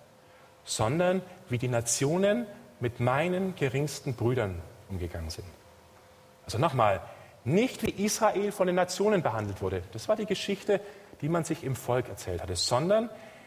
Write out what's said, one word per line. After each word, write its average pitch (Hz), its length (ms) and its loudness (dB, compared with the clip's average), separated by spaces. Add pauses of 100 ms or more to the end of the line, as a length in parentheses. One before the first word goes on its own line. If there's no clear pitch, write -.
(640)
sondern 180 580 2 (260)
wie 123 100 0
die 127 100 -2
Nationen 175 800 2 (320)
mit 123 220 -4
meinen 180 560 2
geringsten 139 580 -2
Brüdern 107 480 0 (260)
umgegangen 85 420 -6
sind. - 160 -12 (960)
Also - 140 -4
nochmal, 117 420 4 (420)
nicht 196 400 2
wie 202 220 -2
Israel 208 480 2
von 185 160 0
den 180 80 2
Nationen 185 460 2
behandelt 104 380 -2
wurde. 92 220 -2 (100)
Das - 160 -6
war 214 60 4
die 214 120 -2
Geschichte 196 540 0 (400)
die 143 80 -2
man 165 160 2
sich 156 200 -4
im 131 120 -2
Volk 123 320 0
erzählt 90 340 -6
hatte, 87 140 -4
sondern 196 540 2 (360)